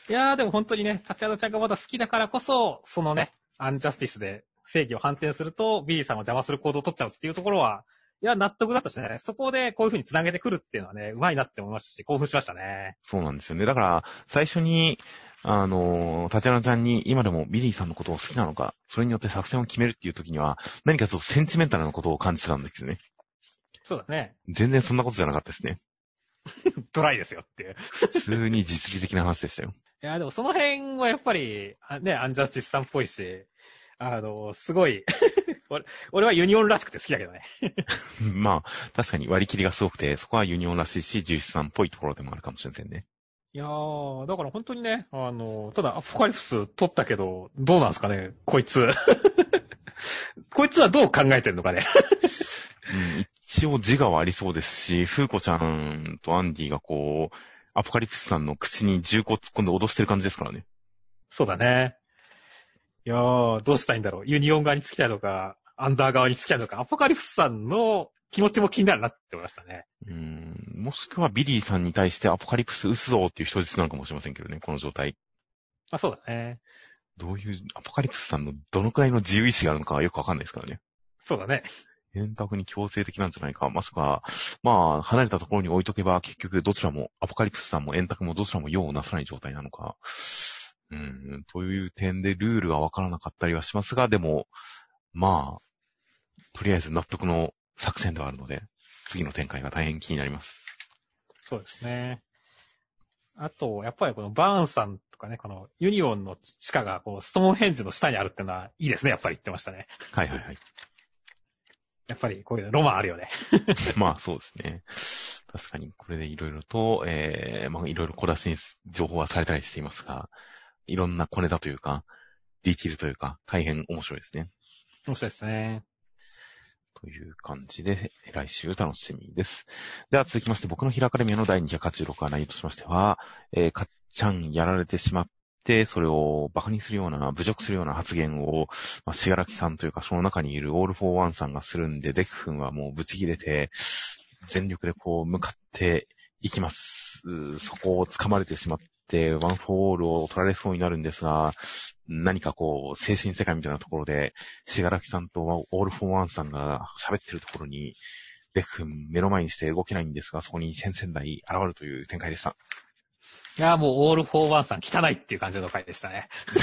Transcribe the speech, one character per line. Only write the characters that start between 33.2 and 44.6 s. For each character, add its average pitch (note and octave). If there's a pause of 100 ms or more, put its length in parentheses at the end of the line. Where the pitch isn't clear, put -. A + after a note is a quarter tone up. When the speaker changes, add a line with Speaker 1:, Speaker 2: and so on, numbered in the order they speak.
Speaker 1:
あ B2
の、 G#2+
す -
ご F3
い、 A2
<laughs> -
俺、 D3 (280)
俺 G3+
は A#3
ユ E3+
ニ G3
オ A3
ン G#3
ら G#3+
し -
く -
て -
好 -
き D#3
だ C3+
け F2+
ど F2
ね。 - (460)
Speaker 2:
<laughs> - (140)
ま F#2+
あ、 -
確 -
か F#2
に C#2+
割 F#2+
り -
切 -
り G2
が F#2
す -
ご F#2
く -
て、 C#2+
そ -
こ -
は A2
ユ F2
ニ F2
オ F2
ン -
ら E2+
し -
い F2
し、 G2+
ジ E2
ュ -
イ -
ス -
さ D#2
ん D2
っ -
ぽ G#2
い E2+
と -
こ -
ろ C#2+
で C#2
も C2+
あ G#1+
る -
か C#2
も -
し -
れ C2
ま -
せ -
ん -
ね。 - (480)
Speaker 1:
い C#3
や C#3+
ー、 D3
だ F#3
か F3
ら C3+
本 A3+